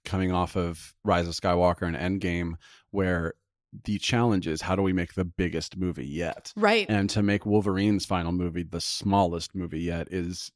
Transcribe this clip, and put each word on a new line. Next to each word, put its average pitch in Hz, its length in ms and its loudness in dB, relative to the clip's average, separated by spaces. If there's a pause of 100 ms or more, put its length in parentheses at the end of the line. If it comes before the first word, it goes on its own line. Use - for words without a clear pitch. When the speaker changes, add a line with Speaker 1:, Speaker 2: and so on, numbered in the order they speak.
Speaker 1:
coming 92 300 0
off 90 240 0
of 85 360 -4 (120)
Rise 87 240 4
of 82 40 -6
Skywalker 87 500 2
and 85 120 -2
Endgame, 87 600 -2 (360)
where 87 440 0 (480)
the 104 140 -2
challenge 110 500 2
is, 80 140 -2
how 92 120 -2
do 95 80 2
we 95 120 2
make 87 220 -2
the 95 100 0
biggest 85 500 -4
movie 87 320 -4
yet? 80 480 -6
Speaker 2:
Right. 208 320 4
Speaker 1:
And 104 220 2
to 107 120 0
make 101 240 2
Wolverine's 101 600 2
final 87 260 -2
movie 87 320 -2
the 85 160 -8
smallest 90 760 0
movie 82 280 -6
yet 85 300 -4
is 90 440 -6